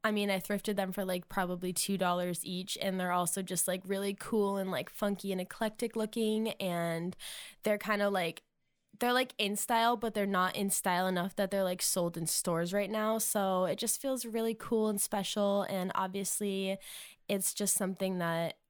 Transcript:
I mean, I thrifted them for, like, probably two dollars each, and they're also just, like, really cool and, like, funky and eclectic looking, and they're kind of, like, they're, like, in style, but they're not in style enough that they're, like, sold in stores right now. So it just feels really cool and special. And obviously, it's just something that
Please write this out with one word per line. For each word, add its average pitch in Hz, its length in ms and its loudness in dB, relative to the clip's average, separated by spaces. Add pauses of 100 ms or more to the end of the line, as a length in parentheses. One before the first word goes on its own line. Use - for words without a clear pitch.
I 220 100 0
mean, 208 180 0
I 190 100 2
thrifted 202 360 -2
them 190 160 -2
for, 196 120 -2
like, 180 240 -4
probably 180 460 -2
two 196 240 0
dollars 180 440 0
each, 185 380 -6
and 185 180 -2
they're 180 140 0
also 180 300 0
just, 180 260 -2
like, 185 160 -2
really 196 340 -2
cool 202 380 2
and, 190 140 -2
like, 151 180 -4
funky 202 420 -4
and 185 120 -2
eclectic 214 520 -4
looking, 220 580 0
and 170 640 -2 (500)
they're 208 140 2
kind 208 220 0
of, 202 140 2
like, 185 280 -2 (580)
they're, 240 120 4
like, 247 260 2
in 208 180 0
style, 233 400 4
but 220 180 -4
they're 202 120 2
not 185 300 2
in 196 140 0
style 185 360 2
enough 185 300 0
that 196 140 2
they're, 196 140 2
like, 180 180 0
sold 170 340 2
in 165 100 -2
stores 175 460 0
right 202 180 0
now. 220 280 2
So 190 460 2
it 180 140 0
just - 220 -2
feels 262 240 -2
really 226 300 0
cool 220 340 2
and 202 120 0
special. 202 640 2
And 185 320 -2
obviously, 190 840 -2 (500)
it's 196 260 0
just 202 200 0
something 190 440 0
that 170 400 0 (120)